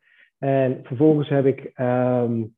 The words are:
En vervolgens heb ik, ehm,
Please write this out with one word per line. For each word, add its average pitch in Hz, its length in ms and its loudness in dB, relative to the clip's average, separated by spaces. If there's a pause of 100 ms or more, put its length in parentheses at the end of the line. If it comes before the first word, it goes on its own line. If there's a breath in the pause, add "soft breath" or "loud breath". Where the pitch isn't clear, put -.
(380 soft breath)
En 135 440 0
vervolgens 147 460 2
heb 139 180 0
ik, 131 280 -2
ehm, 123 680 -2 (160)